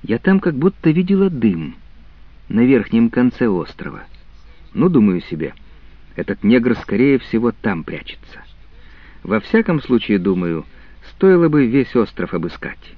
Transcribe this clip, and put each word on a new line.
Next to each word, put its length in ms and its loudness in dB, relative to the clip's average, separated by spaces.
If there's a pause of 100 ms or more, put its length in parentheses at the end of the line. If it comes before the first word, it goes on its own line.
я 160 -4
там 200 2
как 160 -2
будто 360 0
видела 380 2
дым 460 -2 (720)
на 140 0
верхнем 480 2
конце 380 0
острова. 560 -6 (720)
Ну, 140 0
думаю 340 2
себе, 320 -8 (640)
этот 280 -8
негр, 340 2
скорее 420 0
всего, 320 -2
там 320 -6
прячется. 600 -16 (800)
Во 160 -2
всяком 420 0
случае, 380 0
думаю, 460 -2 (460)
стоило 380 4
бы 160 4
весь 300 0
остров 380 -2
обыскать. 640 -10